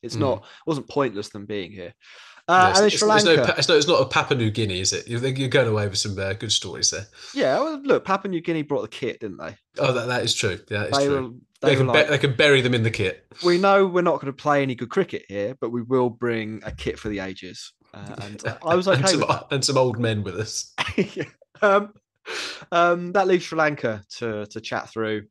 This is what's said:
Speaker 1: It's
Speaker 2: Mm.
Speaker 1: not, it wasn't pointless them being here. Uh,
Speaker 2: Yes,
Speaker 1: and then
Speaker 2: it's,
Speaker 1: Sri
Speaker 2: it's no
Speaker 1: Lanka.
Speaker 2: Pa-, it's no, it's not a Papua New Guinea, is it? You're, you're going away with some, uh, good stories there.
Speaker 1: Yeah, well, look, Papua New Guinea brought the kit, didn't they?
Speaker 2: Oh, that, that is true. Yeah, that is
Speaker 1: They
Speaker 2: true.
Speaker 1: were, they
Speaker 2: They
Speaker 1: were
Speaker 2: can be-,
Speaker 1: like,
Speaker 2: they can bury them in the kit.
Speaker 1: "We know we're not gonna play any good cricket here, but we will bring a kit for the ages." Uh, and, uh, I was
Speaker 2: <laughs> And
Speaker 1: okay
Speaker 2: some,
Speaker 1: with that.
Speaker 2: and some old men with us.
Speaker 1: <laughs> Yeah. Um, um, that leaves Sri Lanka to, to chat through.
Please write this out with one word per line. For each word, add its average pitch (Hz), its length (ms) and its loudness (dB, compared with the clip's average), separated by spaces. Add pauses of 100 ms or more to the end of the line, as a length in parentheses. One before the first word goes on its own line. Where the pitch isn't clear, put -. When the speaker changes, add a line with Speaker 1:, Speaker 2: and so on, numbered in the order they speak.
Speaker 1:
It's 117 140 -8
Speaker 2:
Mm. - 20 -4
Speaker 1:
not, 131 200 2
it - 280 -16
wasn't 147 220 -4
pointless 113 400 -2
them 101 160 -14
being 98 260 -8
here. 90 220 -14 (540)
Uh, 185 200 6
Speaker 2:
Yes, 190 100 4
Speaker 1:
and 202 60 6
then 214 40 6
Speaker 2:
it's, 208 120 2
Speaker 1:
Sri 214 100 2
Speaker 2:
it's 214 140 6
no 175 120 6
Speaker 1:
Lanka. 123 180 4
Speaker 2:
Pa-, - 40 -2
it's 135 120 0
no, 170 80 6
it's 151 100 4
not 165 140 4
a 127 40 4
Papua 147 320 0
New 110 140 0
Guinea, 104 300 -2
is 92 120 -2
it? - 140 -8
You're, 117 180 -6
you're 135 240 -2
going 127 200 4
away 107 180 0
with 95 100 -4
some, 101 220 -4
uh, 98 140 -4
good 107 180 -6
stories - 400 -2
there. - 160 -8 (260)
Speaker 1:
Yeah, 156 260 0
well, 302 240 -4
look, 202 220 2
Papua 196 240 -2
New 170 120 -4
Guinea 165 200 -2
brought 143 220 -2
the 107 60 -8
kit, - 320 -8
didn't 98 160 -10
they? 80 180 -12 (240)
Speaker 2:
Oh, 139 140 2
that, 120 140 -2
that 123 160 -2
is 117 120 0
true. 92 240 -2 (100)
Yeah, 104 140 -4
that - 80 -4
is 139 80 0
Speaker 1:
They 143 80 2
Speaker 2:
true. 139 160 0
Speaker 1:
were, 123 60 -10 (320)
they - 80 4
Speaker 2:
They - 20 6
Speaker 1:
were 135 60 4
Speaker 2:
can 131 100 4
be-, 123 60 0
Speaker 1:
like, 151 160 6
Speaker 2:
they 135 100 2
can 135 160 2
bury 143 260 6
them 123 140 2
in 113 80 2
the 110 80 2
kit. 95 340 -4 (180)
Speaker 1:
"We 175 140 4
know 196 300 6
we're 175 160 0
not 160 180 2
gonna 139 100 -6
play 143 300 0
any 131 140 -2
good 117 160 -8
cricket - 360 -2
here, 101 320 -4
but 117 120 -4
we 120 100 -4
will 123 300 2
bring 110 520 -4
a 107 80 -10
kit - 280 -6
for 110 100 -8
the 104 80 -6
ages." 95 560 -12 (220)
Uh, 101 260 -16
and, 104 240 -14
uh, 110 180 -8
I 170 120 2
was 185 120 2
Speaker 2:
<laughs> - 20 0
And 175 140 4
Speaker 1:
okay 190 100 4
Speaker 2:
some, - 80 2
Speaker 1:
with - 80 0
that. - 200 -2
Speaker 2:
and 135 160 -2
some 131 120 0
old 127 200 2
men 113 240 0
with 95 180 -8
us. - 320 -8 (140)
Speaker 1:
<laughs> - 120 -4
Yeah. 185 260 -2 (400)
Um, 202 300 2 (800)
um, 175 420 2
that 196 140 4
leaves 180 180 2
Sri 165 120 -6
Lanka 143 460 0 (140)
to, 107 280 -6
to 107 160 -12
chat - 300 -8
through. 107 400 -4